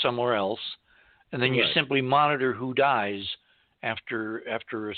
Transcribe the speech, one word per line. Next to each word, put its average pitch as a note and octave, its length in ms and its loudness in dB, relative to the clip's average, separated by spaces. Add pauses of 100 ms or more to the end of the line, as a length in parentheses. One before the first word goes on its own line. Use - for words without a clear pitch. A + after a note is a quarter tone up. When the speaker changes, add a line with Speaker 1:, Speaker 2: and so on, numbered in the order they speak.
Speaker 1:
somewhere A#2+ 340 0
else, G#2 240 0 (720)
and C3 100 -2
then C3 120 2
you B2+ 80 4
Speaker 2:
Correct. - 120 2
Speaker 1:
simply C#3 280 2
monitor C3+ 500 4
who B2 220 -4
dies A2+ 500 2 (580)
after, A2+ 680 -6
after A2 420 -6
a G2 60 -8